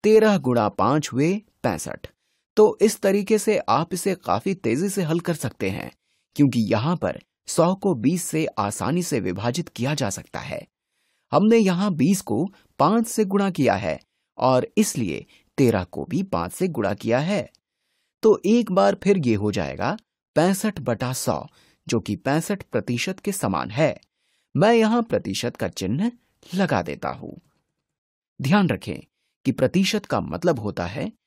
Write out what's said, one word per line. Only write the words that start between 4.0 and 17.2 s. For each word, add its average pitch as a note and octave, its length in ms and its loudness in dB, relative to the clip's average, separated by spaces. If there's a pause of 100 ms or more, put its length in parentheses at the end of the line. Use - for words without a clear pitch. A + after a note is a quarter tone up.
काफी A2 400 -2
तेजी D3+ 340 0
से F#3+ 140 -2
हल E3 160 0
कर E3+ 160 -2
सकते A2 340 -6
हैं, F#2+ 220 -8 (440)
क्योंकि B2+ 260 4
यहाँ A2 340 0
पर F#2+ 240 -4 (280)
सौ E3+ 280 2
को F#3+ 200 -2
बीस C#3+ 280 0
से D#3+ 220 -2 (120)
आसानी G#2+ 460 -2
से C#3+ 160 -2
विभाजित G#2 500 -4
किया C3 240 -4
जा C#3+ 160 -4
सकता - 300 -10
है। - 260 -10 (680)
हमने G#3+ 260 4
यहाँ F#3+ 360 2
बीस E3+ 280 2
को A#2+ 240 -4 (340)
पाँच A3 280 2
से A3 180 0
गुणा G3 240 0
किया B2+ 260 2
है, D#2+ 240 -4 (380)
और B2+ 300 2 (100)
इसलिए A2 480 -2 (320)
तेरह A2 280 4
को - 200 -10
भी E3+ 180 -4
पाँच F2 280 -4
से F#3 180 -4
गुणा G#2+ 240 -2
किया A2+ 280 0